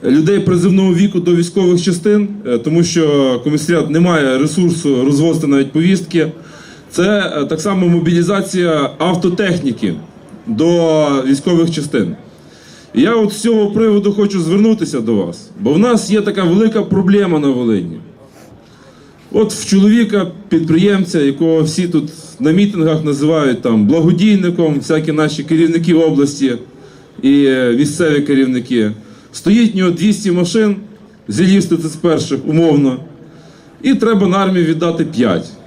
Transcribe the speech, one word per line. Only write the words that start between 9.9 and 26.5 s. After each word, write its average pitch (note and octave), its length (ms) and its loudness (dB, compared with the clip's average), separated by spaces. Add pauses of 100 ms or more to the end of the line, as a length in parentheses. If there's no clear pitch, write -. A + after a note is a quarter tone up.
до D#3+ 580 2 (220)
військових E3 440 0
частин. G2 460 -4 (760)
І - 80 2
я A3 120 2
от G#3 180 0
з - 80 -12
цього A3 260 2
приводу G#3 460 0
хочу G3+ 280 -2
звернутися E3+ 600 0
до A2+ 140 -2
вас, F2 360 -6 (100)
бо A2+ 120 0
в D#3 60 2
нас A3+ 320 2
є G#3 100 2
така G3 240 -2
велика G#3+ 380 2
проблема F#3+ 560 2
на C#3+ 100 0
Волині. G#2+ 520 -2 (1300)
От G#3+ 200 2
в - 140 -10
чоловіка, G3+ 600 2 (220)
підприємця, E3+ 720 0
якого D#3+ 420 0
всі E3+ 260 -2
тут E3 220 -2 (300)
на C#3 100 0
мітингах E3 540 0
називають C#3+ 580 0
там A2 240 2
благодійником, F3 880 2
всякі D#3 380 -2
наші D3+ 300 -2
керівники E3 520 0
області C#3 580 0 (680)